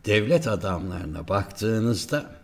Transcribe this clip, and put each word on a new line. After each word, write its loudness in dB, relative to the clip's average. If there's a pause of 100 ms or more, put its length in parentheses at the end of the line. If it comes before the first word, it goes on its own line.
devlet 4
adamlarına -4
baktığınızda 0